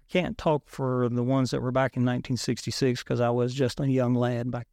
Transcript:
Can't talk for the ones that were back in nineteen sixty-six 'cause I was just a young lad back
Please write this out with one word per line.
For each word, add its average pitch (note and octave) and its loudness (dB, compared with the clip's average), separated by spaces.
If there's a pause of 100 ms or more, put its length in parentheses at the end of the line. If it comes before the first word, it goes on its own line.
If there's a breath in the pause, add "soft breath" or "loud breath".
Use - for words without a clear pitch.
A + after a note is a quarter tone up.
Can't F3 0
talk D3+ 0
for B2+ 0
the A#2+ 0
ones C3 2
that C3+ -2
were B2 -2
back C3 0
in B2 2
nineteen B2 -2
sixty-six B2 -2
'cause A#2+ -4
I A#2+ 2
was B2 0
just C3 -2
a C#3 0
young B2+ 2
lad A#2+ 0
back A#2+ -8